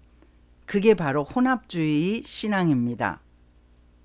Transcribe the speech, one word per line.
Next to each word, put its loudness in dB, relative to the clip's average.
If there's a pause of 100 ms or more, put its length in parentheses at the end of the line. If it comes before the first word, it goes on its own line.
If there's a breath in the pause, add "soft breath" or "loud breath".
(640)
그게 4
바로 0
혼합주의 0
신앙입니다. -2 (840)